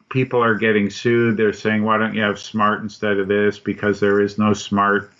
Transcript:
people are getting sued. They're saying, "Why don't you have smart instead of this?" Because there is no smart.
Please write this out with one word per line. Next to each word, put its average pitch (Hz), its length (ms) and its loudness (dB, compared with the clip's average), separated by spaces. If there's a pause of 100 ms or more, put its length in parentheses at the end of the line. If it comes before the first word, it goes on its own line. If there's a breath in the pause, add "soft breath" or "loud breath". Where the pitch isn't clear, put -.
people 127 340 0
are 113 120 2
getting 104 360 0
sued. 117 480 0
They're 107 160 2
saying, 107 300 -2
"Why 110 140 2
don't 110 160 -2
you 107 80 -4
have 101 160 0
smart 104 440 -2
instead 104 360 -4
of 95 100 -2
this?" 104 300 2
Because 101 420 -2
there 101 200 2
is 101 180 -2
no 107 140 2
smart. 101 680 0